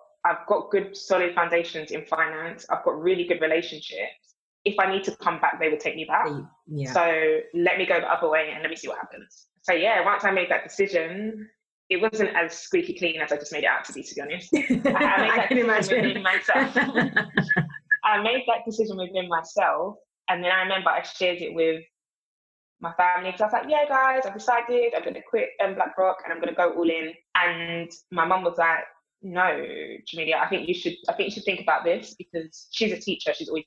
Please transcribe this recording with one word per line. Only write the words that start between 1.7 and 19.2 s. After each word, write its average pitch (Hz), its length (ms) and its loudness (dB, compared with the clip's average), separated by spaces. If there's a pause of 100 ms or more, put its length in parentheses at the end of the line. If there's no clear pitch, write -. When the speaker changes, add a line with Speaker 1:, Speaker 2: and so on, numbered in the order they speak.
Speaker 1:
in 156 160 -8
finance. 160 640 -4
I've - 140 -2
got 135 140 2
really 175 260 2
good 170 180 0
relationships. - 920 -4 (300)
If 208 140 0
I 190 140 4
need 190 120 -2
to - 120 -4
come 165 240 -2
back, 151 180 2
they 160 100 0
will 151 100 0
take 151 180 -6
me 160 80 -8
back. 160 240 0 (400)
Speaker 2:
Yeah. 143 240 -6
Speaker 1:
So 160 480 2 (140)
let 175 240 2
me 185 80 0
go 175 120 4
the - 140 -2
other 170 160 2
way 156 240 2
and 147 100 -8
let 160 80 -4
me 165 60 -8
see 143 120 -10
what - 100 -6
happens." - 500 -16 (140)
So 185 100 0
yeah, 180 320 4
once 208 200 2
I 196 60 4
made 185 200 0
that - 120 0
decision, 196 880 -2 (400)
it 185 100 0
wasn't 214 360 2
as 165 200 0
squeaky - 380 -2
clean 160 260 -4
as 151 120 -4
I 147 40 2
just 147 160 -10
made 147 120 -4
it - 20 0
out - 200 0
to - 60 -14
be, 127 120 -10
to - 100 -16
be 143 80 -8
honest. 156 280 -10
Speaker 2:
<laughs> - 40 4
Speaker 1:
I, 294 40 4
I 254 640 2
made 220 120 2
Speaker 2:
I 226 40 2
Speaker 1:
that 208 120 2
Speaker 2:
can 262 100 2
Speaker 1:
decision 233 60 4 (340)
Speaker 2:
imagine. 247 100 2
Speaker 1:
within 214 140 0
myself. 196 540 2
Speaker 2:
<laughs> - 1300 0
Speaker 1:
I 208 180 4
made 247 240 0
that 233 180 2
decision 214 320 -2
within 185 320 -4